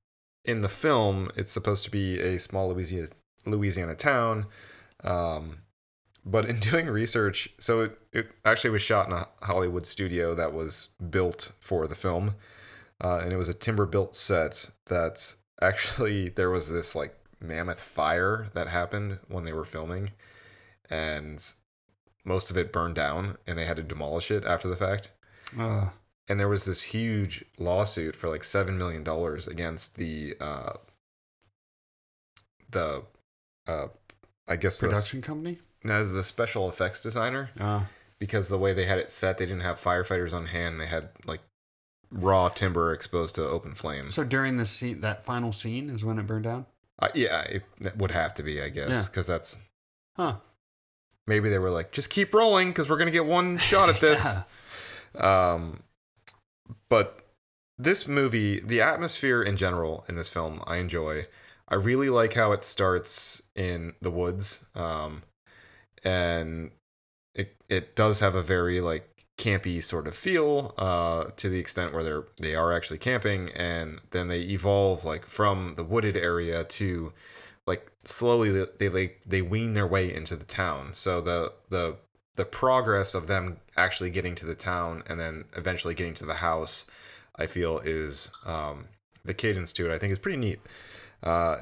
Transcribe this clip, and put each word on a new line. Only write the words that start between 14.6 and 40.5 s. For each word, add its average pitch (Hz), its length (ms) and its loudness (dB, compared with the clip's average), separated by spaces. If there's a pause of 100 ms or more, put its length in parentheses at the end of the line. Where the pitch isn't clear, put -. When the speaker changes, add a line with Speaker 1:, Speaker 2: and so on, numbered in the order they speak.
Speaker 1:
that 85 460 -2 (280)
actually, 98 640 0
there 90 220 2
was 87 180 0
this, 82 260 -4
like, 73 200 -4 (260)
mammoth 82 400 -6
fire 92 720 0
that 87 160 -4
happened 95 500 -2 (100)
when 90 160 -6
they 80 100 -8
were 80 100 -4
filming. 87 460 -6 (800)
And 76 520 -4 (840)
most 92 240 -2
of 90 80 0
it 87 160 0
burned 85 220 -2
down, 82 500 -2
and 87 100 -6
they 82 80 -2
had 80 140 -2
to 82 40 -6
demolish 76 480 -4
it 107 140 0
after 87 240 0
the 90 80 -2
fact. 101 360 -2 (460)
Speaker 2:
Ugh. 107 300 0 (400)
Speaker 1:
And 101 100 2
there 101 100 2
was 101 160 0
this 95 160 -4
huge 107 640 -2 (140)
lawsuit 87 560 0
for, - 140 -6
like, 78 160 -4
seven 98 340 0
million 82 240 -4
dollars 80 460 -2
against 82 480 -8
the, 78 440 -6
uh, 73 340 -6 (2000)
the, 78 320 -2 (640)
uh, 76 200 -4 (640)
I - 80 0
guess - 220 0
the - 100 0
Speaker 2:
Production 107 340 0
company? 160 360 -6 (260)
Speaker 1:
No, 107 200 2
the 95 200 0
special 110 440 0
effects 95 320 -2
designer. 120 580 -4
Speaker 2:
Ah. 104 280 0 (320)
Speaker 1:
Because 104 300 -2
the 98 100 0
way 95 160 4
they 92 100 2
had 95 140 4
it - 120 -2
set, 95 280 0
they 92 80 0
didn't 90 160 -4
have 87 180 -4
firefighters 90 540 0
on 85 120 -4
hand. 82 340 -4